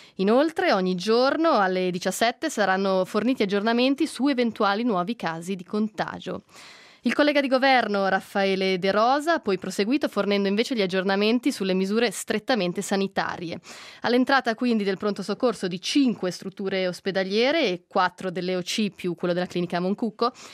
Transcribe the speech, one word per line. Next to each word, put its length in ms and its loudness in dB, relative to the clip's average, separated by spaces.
Inoltre, 580 2
ogni 220 0
giorno 560 2
alle 380 2
diciassette 600 -2
saranno 560 2
forniti 360 0
aggiornamenti 640 2
su 220 -2
eventuali 540 0
nuovi 340 -2
casi 400 -6
di 80 -12
contagio. 800 -6
Il 100 0
collega 260 2
di 80 0
governo 600 2
Raffaele 720 0
De 120 0
Rosa 420 2
ha 80 0
poi 160 0
proseguito 500 -2
fornendo 420 0
invece 260 0
gli 80 0
aggiornamenti 680 2
sulle 220 -2
misure 380 0
strettamente 720 -2
sanitarie. 760 -4
All'entrata 520 2
quindi 300 0
del 140 -2
pronto 240 -4
soccorso 440 -2
di 140 -4
cinque 500 0
strutture 580 -4
ospedaliere 720 0
e 260 -2
quattro 420 0
delle 240 -4
O 60 -2
C 340 -2
più 200 -6
quello 180 -2
della 140 -2
clinica 340 -2
Moncucco 500 -2